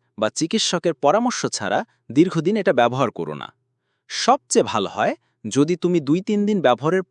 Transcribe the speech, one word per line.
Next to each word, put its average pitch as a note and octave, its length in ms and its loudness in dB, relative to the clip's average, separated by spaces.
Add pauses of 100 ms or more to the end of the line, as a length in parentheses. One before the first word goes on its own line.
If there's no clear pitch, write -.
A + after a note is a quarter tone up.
(180)
বা G#2+ 120 0
চিকিৎসকের E3+ 720 -2
পরামর্শ A3 400 2 (120)
ছাড়া G#2 260 -2 (320)
দীর্ঘদিন E3 460 2
এটা F#3+ 160 2
ব্যবহার B2 380 2
করো D#2 240 -8
না। G1+ 120 -14 (600)
সবচেয়ে A3+ 640 0
ভালো G2 180 -2
হয় B2+ 240 -2 (320)
যদি D3 320 2
তুমি F3 240 0
দুই C#3+ 200 0
তিন G#3 240 -2
দিন G#3 160 2
ব্যবহারের C#3+ 500 2